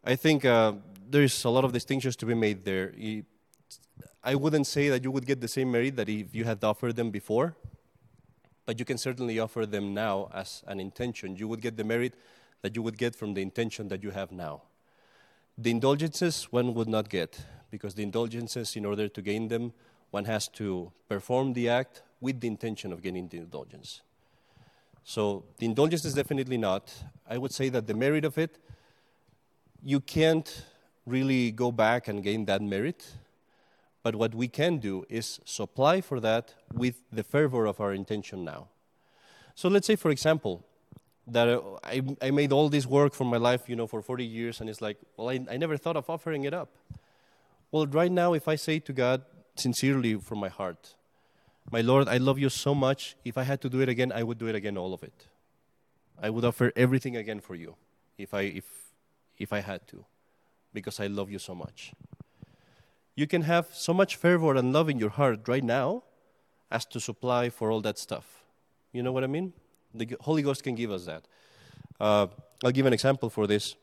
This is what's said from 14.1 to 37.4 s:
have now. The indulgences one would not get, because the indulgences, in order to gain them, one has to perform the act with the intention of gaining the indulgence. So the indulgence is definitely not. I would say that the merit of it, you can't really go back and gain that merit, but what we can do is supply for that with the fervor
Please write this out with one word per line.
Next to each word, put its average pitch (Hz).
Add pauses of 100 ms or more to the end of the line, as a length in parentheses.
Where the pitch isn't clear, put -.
have 95
now. 80 (960)
The 117
indulgences 139
one 123
would 113
not 110
get, 87 (240)
because 101
the 104
indulgences, 113
in 104
order 104
to 107
gain 107
them, 117 (360)
one 101
has 107
to 92 (180)
perform 123
the 120
act 123 (180)
with 127
the 117
intention 104
of 85
gaining 92
the 85
indulgence. 78 (1040)
So 101 (140)
the 113
indulgence 151
is 147
definitely 131
not. 98 (360)
I 117
would 131
say 135
that 123
the 107
merit 143
of 147
it, 160 (1200)
you 139
can't 160 (400)
really 127
go 120
back 113
and 101
gain 104
that 98
merit, 104 (880)
but 113
what 110
we 120
can 160
do 98
is -
supply 147
for 135
that 131 (180)
with 120 (100)
the 107
fervor 131